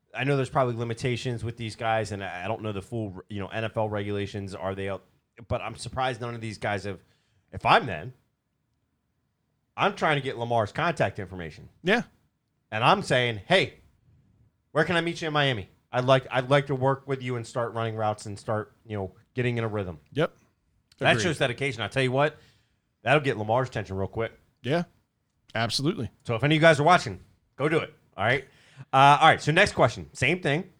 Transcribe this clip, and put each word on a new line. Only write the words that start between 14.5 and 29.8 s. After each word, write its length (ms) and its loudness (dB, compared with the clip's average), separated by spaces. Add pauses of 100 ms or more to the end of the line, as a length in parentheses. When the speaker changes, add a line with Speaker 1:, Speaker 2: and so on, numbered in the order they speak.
Speaker 1:
where 120 2
can 120 0
I 40 4
meet 220 -4
you 60 -4
in 60 -2
Miami? 360 0 (200)
I'd 140 -2
like, 260 4
I'd 200 -2
like 160 4
to 80 -2
work 340 0
with 140 -6
you 140 -6
and 100 -6
start 260 -4
running 240 -4
routes 300 -2
and 120 -10
start, 340 -4 (140)
you 100 -6
know, 160 -6 (220)
getting 220 -2
in 80 -2
a 40 -2
rhythm." 300 -6 (140)
Speaker 2:
Yep. 200 -2 (640)
Speaker 1:
That 140 2
Speaker 2:
Agreed. 120 2
Speaker 1:
shows 140 0
dedication. 440 -2
I'll 80 -4
tell 120 0
you 100 0
what, 260 0 (640)
that'll 180 4
get 160 -2
Lamar's 320 0
attention 280 -6
real 120 -2
quick. 240 -6 (300)
Speaker 2:
Yeah, 220 0 (680)
absolutely. 560 -2 (140)
Speaker 1:
So 100 -4
if 80 -2
any 140 4
of 60 2
you 40 8
guys 140 8
are 40 2
watching, 360 4 (360)
go 120 -2
do 100 2
it. 140 -4 (240)
All 80 -2
right. 220 0 (460)
Uh, 280 8
all 80 8
right. 120 6
So 120 0
next 200 4
question, 400 0